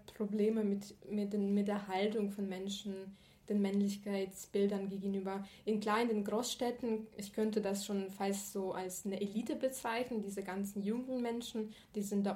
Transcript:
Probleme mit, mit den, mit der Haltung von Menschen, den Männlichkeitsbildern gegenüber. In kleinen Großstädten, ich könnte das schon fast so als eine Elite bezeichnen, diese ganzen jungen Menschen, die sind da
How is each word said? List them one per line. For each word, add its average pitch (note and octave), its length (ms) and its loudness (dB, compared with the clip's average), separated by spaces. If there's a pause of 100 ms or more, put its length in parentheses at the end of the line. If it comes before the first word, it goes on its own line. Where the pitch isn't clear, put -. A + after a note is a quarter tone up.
(160)
Probleme G#3+ 480 2
mit, G3+ 300 0 (160)
mit G#3 220 0
den, G3+ 220 4
mit G3+ 140 4
der G3+ 200 0
Haltung G3+ 420 2
von G3 180 -2
Menschen, F#3+ 680 -6 (320)
den G#3 140 4
Männlichkeitsbildern G3+ 1300 2
gegenüber. G3 560 -2 (200)
In G#3+ 160 2
kleinen G#3+ 440 4
Großstädten, A3+ 840 0 (100)
ich G3+ 160 -8
könnte G#3+ 280 2
das G3 260 0
schon G3 240 0
fast G3 420 -2
so F#3+ 200 -2
als F#3 340 -6
eine G3 140 -2
Elite G#3+ 360 -2
bezeichnen, B3 680 0
diese G3 200 -4
ganzen G3 400 -2
jungen B3 400 0
Menschen, A#3 500 -4 (220)
die G#3 80 0
sind G3+ 240 2
da F#3+ 80 2